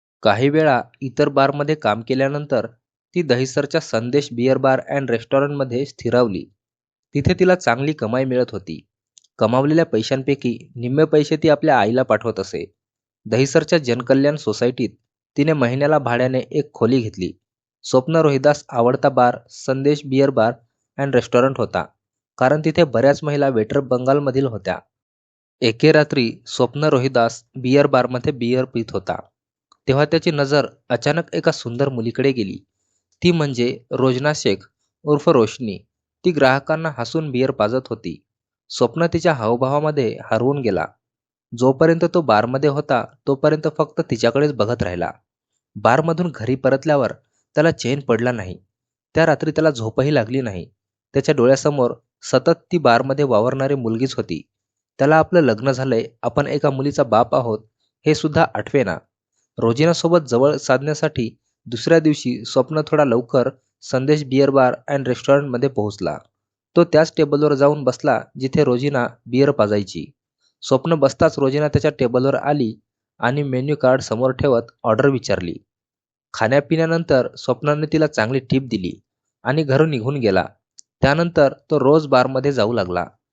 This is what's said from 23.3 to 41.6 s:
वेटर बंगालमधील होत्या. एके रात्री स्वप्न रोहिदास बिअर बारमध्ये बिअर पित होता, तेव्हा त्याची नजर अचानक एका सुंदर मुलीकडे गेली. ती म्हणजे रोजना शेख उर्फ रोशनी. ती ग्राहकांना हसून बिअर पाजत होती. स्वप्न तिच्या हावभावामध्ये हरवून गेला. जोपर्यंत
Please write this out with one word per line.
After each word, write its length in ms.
वेटर 320
बंगालमधील 640
होत्या. 320
एके 320
रात्री 400
स्वप्न 380
रोहिदास 600
बिअर 300
बारमध्ये 460
बिअर 320
पित 260
होता, 300
तेव्हा 160
त्याची 260
नजर 360
अचानक 340
एका 200
सुंदर 360
मुलीकडे 440
गेली. 240
ती 100
म्हणजे 480
रोजना 440
शेख 220
उर्फ 260
रोशनी. 500
ती 60
ग्राहकांना 680
हसून 320
बिअर 200
पाजत 400
होती. 320
स्वप्न 440
तिच्या 200
हावभावामध्ये 880
हरवून 280
गेला. 280
जोपर्यंत 460